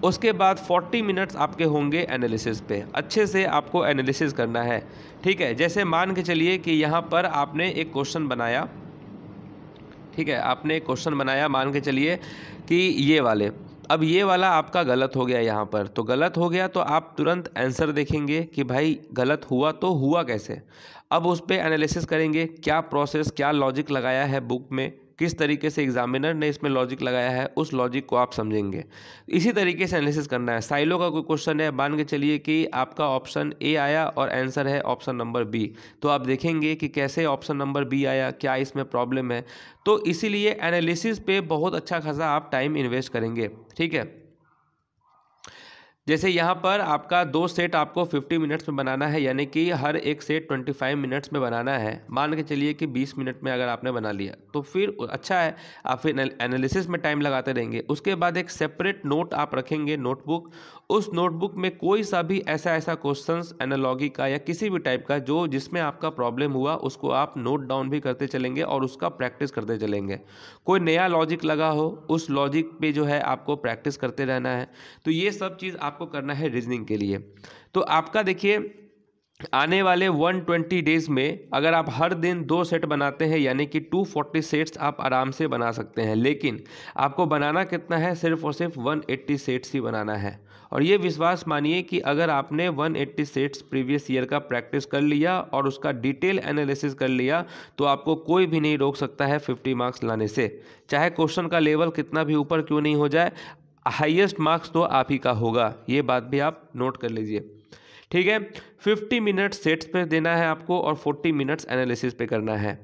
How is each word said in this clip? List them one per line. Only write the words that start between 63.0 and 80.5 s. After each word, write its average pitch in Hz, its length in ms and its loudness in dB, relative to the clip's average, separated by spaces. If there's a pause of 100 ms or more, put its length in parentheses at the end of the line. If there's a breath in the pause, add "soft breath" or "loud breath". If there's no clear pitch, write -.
एनालॉजी 135 480 0
का 135 180 -2
या 135 120 0
किसी 170 300 -4
भी 185 100 0
टाइप 127 280 -2
का, 143 120 0
जो 147 280 0
जिसमें 135 340 -4
आपका 156 300 -4
प्रॉब्लम 127 400 -2
हुआ, 139 240 0
उसको 135 360 -4
आप 139 260 0
नोट 135 300 -2
डाउन 131 220 -2
भी 147 100 0
करते 131 280 -2
चलेंगे 131 360 -2
और 139 200 0
उसका 127 280 -2
प्रैक्टिस 127 400 -4
करते 110 260 -4
चलेंगे। 101 420 -2 (460 loud breath)
कोई 185 140 4
नया 170 280 4
लॉजिक 165 360 2
लगा 156 260 2
हो, 151 180 2 (220)
उस 160 220 0
लॉजिक 143 400 0 (100)
पे 156 100 2
जो 147 140 2
है 143 160 2
आपको 135 360 -2
प्रैक्टिस 139 400 -4
करते 131 280 -4
रहना 127 240 0
है। 127 180 -4 (380 loud breath)
तो 156 60 2
ये 180 200 2
सब 190 260 -6
चीज़ 180 220 -8
आपको 147 280 -6
करना 143 260 -6
है 147 160 0
रीजनिंग 120 360 -4
के 107 120 -2
लिए। 101 200 0 (560 loud breath)
तो - 80 2
आपका 160 420 0
देखिए, 196 340 2 (960)
आने 160 280 4
वाले 185 280 4
वन 170 300 2
ट्वेंटी 170 420 0